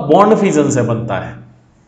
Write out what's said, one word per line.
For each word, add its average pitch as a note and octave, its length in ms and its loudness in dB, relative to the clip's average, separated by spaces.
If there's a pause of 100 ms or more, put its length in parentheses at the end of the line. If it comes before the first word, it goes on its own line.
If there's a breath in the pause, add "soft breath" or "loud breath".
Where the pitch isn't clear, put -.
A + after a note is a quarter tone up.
बॉन्ड G3 320 4
फ्यूजन D3+ 320 0
से B2+ 140 -2
बनता G#2 360 -4
है। - 240 -14 (440)